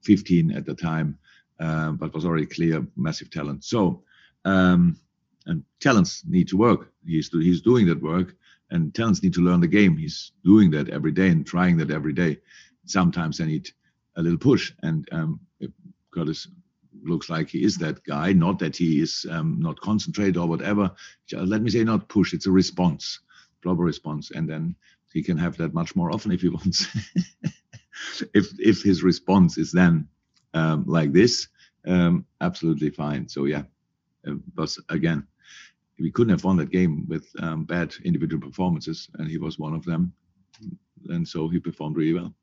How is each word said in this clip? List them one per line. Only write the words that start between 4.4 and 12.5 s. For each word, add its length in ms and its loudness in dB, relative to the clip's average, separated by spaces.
um, 540 4
and 180 -6
talents 460 2
need 220 2
to 100 -2
work. 340 2
He's 240 -2
do-, 100 -2
he's 220 2
doing 240 4
that 160 2
work, 340 -2
and 240 -2
talents 260 0
need 140 2
to 60 2
learn 180 4
the 80 4
game. 300 4
He's 340 -10
doing 280 8
that 180 -2
every 220 -2
day 180 2
and 160 2
trying 320 2
that 140 -2
every 220 -4
day. 260 -2